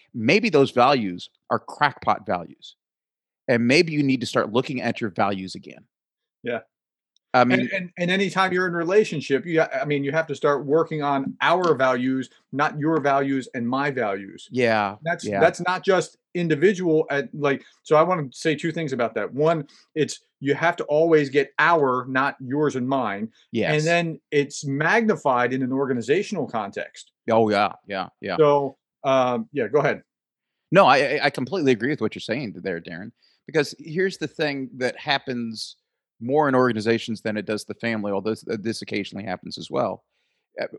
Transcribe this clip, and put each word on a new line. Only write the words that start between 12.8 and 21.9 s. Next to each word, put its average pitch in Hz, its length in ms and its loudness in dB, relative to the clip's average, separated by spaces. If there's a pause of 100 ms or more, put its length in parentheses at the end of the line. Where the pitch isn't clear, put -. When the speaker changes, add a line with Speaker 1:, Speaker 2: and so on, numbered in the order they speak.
Speaker 2:
values 139 540 0
and 117 140 -4
my 139 240 -2
values. 101 580 -6
Speaker 1:
Yeah, 110 520 0
Speaker 2:
That's, 165 220 -6
Speaker 1:
yeah. 101 140 -2
Speaker 2:
that's 180 220 4
not 180 240 -4
just 180 320 0 (180)
individual 170 760 2
at, 143 240 -4
like, 143 320 -2 (200)
so 156 100 0
I 151 80 8
wanna 170 300 0
say 156 240 -2
two 160 160 -4
things 165 200 -4
about 120 220 -2
that. 101 180 -4
One, 151 360 0 (260)
it's, 143 260 -2 (200)
you 143 140 0
have 165 220 0
to - 80 -6
always 151 440 4
get 139 320 0
"our," 139 460 4